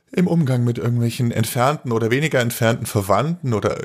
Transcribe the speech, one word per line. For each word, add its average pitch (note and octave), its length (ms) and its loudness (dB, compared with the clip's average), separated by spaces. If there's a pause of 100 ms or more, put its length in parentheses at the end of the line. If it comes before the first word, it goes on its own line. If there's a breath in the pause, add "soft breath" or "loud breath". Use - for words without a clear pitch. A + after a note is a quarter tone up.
(120 loud breath)
im F3+ 160 0
Umgang C3 380 2
mit A#2 120 0
irgendwelchen A#2+ 540 0
entfernten B2+ 600 0
oder A2+ 200 2
weniger C#3 280 0
entfernten A#2 480 0
Verwandten A2+ 640 0
oder, G#2 320 -2